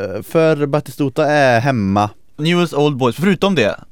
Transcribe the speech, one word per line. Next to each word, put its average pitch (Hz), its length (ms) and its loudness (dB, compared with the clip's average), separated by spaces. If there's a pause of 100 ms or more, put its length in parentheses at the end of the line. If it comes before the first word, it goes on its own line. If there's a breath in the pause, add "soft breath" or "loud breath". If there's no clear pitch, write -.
(220)
för 160 440 0
Batistuta 143 600 -2
är 139 340 2
hemma. 104 500 0 (260)
Newell's 170 380 0
Old 147 220 0
Boys, 120 200 0
förutom 190 380 0
det 107 220 0 (160)